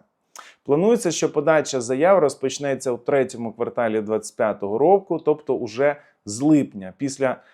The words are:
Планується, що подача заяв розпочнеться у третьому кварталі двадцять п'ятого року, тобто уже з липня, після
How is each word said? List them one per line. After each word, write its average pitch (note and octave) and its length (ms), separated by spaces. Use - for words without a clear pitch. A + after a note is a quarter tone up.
Планується, F3+ 460
що D#3 220
подача D3 480
заяв C3+ 380
розпочнеться C3+ 760
у A#2+ 40
третьому B2 560
кварталі A2+ 480
двадцять G#2+ 360
п'ятого G#2 420
року, F3+ 400
тобто D3+ 360
уже B2 420
з G#2 160
липня, C3 560
після C3+ 400